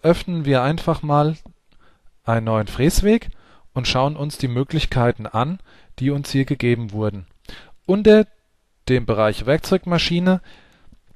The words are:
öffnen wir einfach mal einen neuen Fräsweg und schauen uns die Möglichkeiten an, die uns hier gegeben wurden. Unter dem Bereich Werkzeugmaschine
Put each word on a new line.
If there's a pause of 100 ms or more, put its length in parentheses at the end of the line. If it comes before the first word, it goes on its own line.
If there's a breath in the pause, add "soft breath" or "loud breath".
öffnen
wir
einfach
mal (880)
einen
neuen
Fräsweg (440 soft breath)
und
schauen
uns
die
Möglichkeiten
an, (400 soft breath)
die
uns
hier
gegeben
wurden. (600 loud breath)
Unter (640)
dem
Bereich
Werkzeugmaschine (760 soft breath)